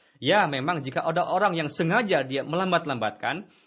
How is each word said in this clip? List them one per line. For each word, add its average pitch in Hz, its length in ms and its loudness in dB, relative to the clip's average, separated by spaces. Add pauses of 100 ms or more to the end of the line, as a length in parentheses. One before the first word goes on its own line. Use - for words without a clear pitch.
(160)
Ya, 175 320 2
memang 143 320 -2
jika 135 240 -4
ada 165 240 0
orang 185 240 2
yang 160 160 -2
sengaja 180 560 2
dia 131 160 -4
melambat-lambatkan 147 1040 -2 (220)